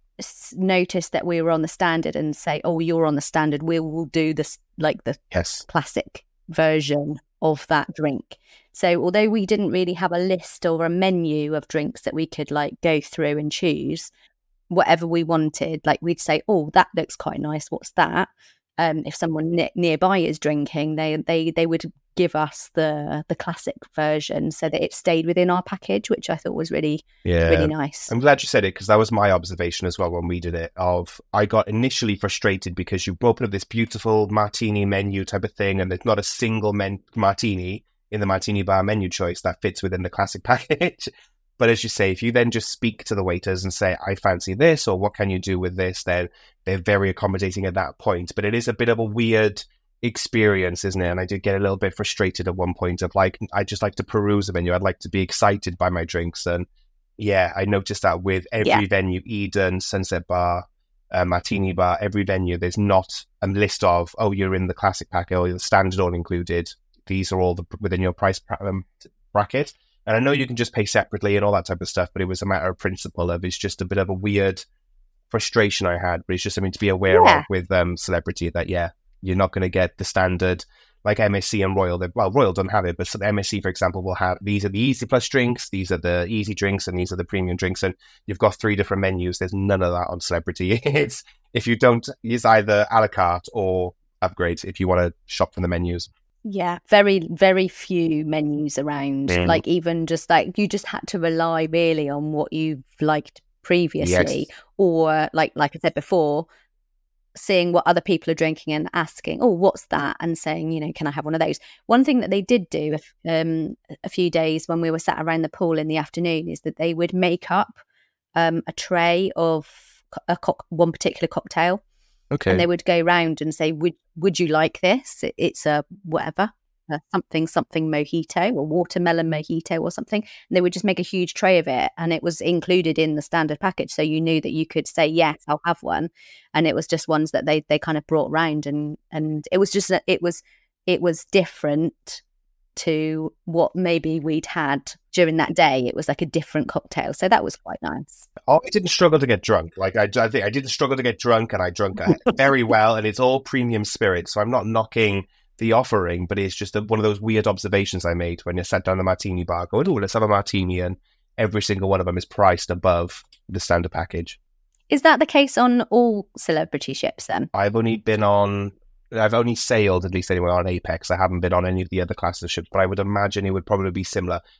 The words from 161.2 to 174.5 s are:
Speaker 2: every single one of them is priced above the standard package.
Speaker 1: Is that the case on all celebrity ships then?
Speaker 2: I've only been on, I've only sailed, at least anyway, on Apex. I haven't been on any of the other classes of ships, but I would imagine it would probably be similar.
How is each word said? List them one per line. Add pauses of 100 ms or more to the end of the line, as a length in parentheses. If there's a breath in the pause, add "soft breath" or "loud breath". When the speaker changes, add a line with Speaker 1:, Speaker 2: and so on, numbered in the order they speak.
Speaker 2:
every
single
one
of
them
is
priced
above (260)
the
standard
package. (520)
Speaker 1:
Is
that
the
case
on
all
celebrity
ships
then?
Speaker 2:
I've
only
been
on, (420)
I've
only
sailed,
at
least
anyway,
on
Apex.
I
haven't
been
on
any
of
the
other
classes
of
ships,
but
I
would
imagine
it
would
probably
be
similar. (200 soft breath)